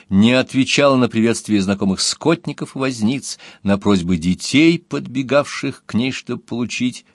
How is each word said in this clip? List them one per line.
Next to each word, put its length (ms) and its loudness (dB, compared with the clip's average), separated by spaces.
не 220 6
отвечала 640 2
на 140 2
приветствие 520 0
знакомых 380 0
скотников 760 -4
и 40 -8
возниц, 580 -4
на 140 2
просьбы 380 0
детей, 640 2
подбегавших 1080 -4
к 80 -10
ней, 180 -2
чтобы 300 -10
получить 720 -6